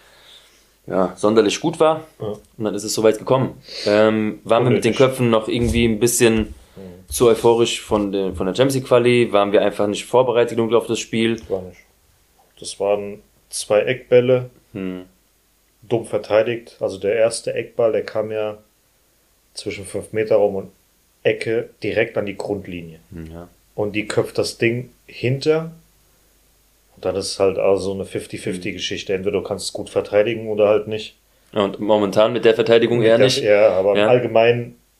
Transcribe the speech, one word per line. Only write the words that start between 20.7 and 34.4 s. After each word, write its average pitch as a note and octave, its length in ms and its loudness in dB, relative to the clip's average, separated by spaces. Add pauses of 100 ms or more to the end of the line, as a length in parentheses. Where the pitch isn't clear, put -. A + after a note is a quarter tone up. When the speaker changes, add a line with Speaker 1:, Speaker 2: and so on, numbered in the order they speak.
Speaker 2:
Ecke A2+ 480 -2 (120)
direkt A2 360 -2
an G#2 80 -4
die F#2+ 100 -10
Grundlinie. F2 600 -10 (120)
Speaker 1:
Hm, E2 220 -16
ja. E2+ 160 -18 (260)
Speaker 2:
Und G#2+ 180 -4
die G#2+ 140 -4
köpft - 300 -2
das - 220 -4
Ding A#2+ 320 -2 (160)
hinter. D#3 640 -4 (1300)
Und - 80 -20
dann F#2 120 -4
ist G2 160 -6
es - 80 -10
halt G2 180 2
auch G2+ 200 2
so F#2+ 140 -4
eine G2 120 -8
fifty - 320 -10
fifty F#2+ 340 -8
Speaker 1:
Hm. F2+ 60 -12
Speaker 2:
Geschichte. F2+ 380 -6
Entweder F#2+ 260 -2
du - 20 -12
kannst F#2+ 240 -8
es - 60 -10
gut - 160 -12
verteidigen A2 600 -2
oder G#2 200 2
halt G#2+ 180 2
nicht. A2 300 -10 (360)
Speaker 1:
Ja, G#2+ 120 0
und G2 160 -6
momentan G#2+ 540 2
mit A2 100 -4
der A2+ 100 6
Verteidigung A#2 440 4
Speaker 2:
Mit A2 100 4
Speaker 1:
eher A2+ 80 6
Speaker 2:
der, B2 100 4
Speaker 1:
nicht. B2+ 160 0
Speaker 2:
ja, G#2 280 6
aber F#2+ 260 2
Speaker 1:
Ja. G#2 120 4
Speaker 2:
allgemein, A#2+ 640 2 (260)